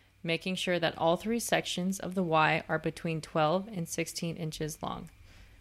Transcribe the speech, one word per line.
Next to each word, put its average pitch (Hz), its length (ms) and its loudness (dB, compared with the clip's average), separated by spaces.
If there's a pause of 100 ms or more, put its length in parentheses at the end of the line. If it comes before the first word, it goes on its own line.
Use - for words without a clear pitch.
(220)
making 165 340 -2
sure 180 220 0
that 165 200 0
all 165 180 4
three 226 240 -2
sections 180 580 0
of 180 160 -6
the 190 80 2
Y 156 460 4
are 160 100 0
between 160 440 -4
twelve 165 500 2
and 170 160 -4
sixteen 165 480 -4
inches 156 460 -6
long. - 260 -6 (520)